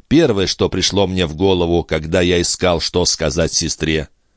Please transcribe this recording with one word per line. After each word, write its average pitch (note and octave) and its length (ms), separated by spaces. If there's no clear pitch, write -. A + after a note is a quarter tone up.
первое, A#2+ 400
что F2+ 220
пришло F#2+ 380
мне F#2 180
в D2+ 100
голову, E2+ 480
когда D#2+ 380
я F2 200
искал, F2 380
что F2 260
сказать D#2 480
сестре". D#2 560